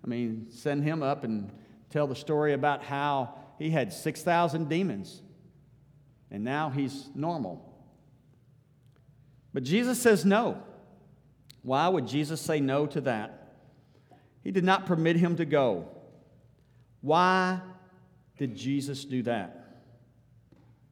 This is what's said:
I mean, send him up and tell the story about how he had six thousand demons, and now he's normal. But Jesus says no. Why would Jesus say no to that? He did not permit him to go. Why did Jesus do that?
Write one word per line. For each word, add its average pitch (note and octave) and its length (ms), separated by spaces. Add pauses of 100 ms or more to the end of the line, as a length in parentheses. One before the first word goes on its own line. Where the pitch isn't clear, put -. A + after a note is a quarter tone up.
I - 20
mean, A#2 440
send C#3+ 340
him D#3 180
up C#3 220
and G#2 260 (400)
tell D3 160
the C3 80
story D3+ 380
about C#3 320
how C#3+ 500 (240)
he D#3 120
had C3 220
six - 300
thousand E3 460
demons, F3 520 (1080)
and G2+ 140
now D3 260
he's C3+ 420
normal. C#3 640 (1800)
But C3+ 120
Jesus A#3+ 360
says G#3 240
no. G3+ 380 (1000)
Why C3+ 260
would E3 180
Jesus D3 340
say D#3 200
no C#3 260
to D3+ 140
that? A2 340 (1120)
He G3 80
did F#3 120
not F#3+ 220
permit E3 300
him E3+ 200
to E3+ 80
go. B2+ 440 (1120)
Why F#3 600 (760)
did B2+ 160
Jesus C3+ 500
do B2+ 200
that? G#2+ 580 (1080)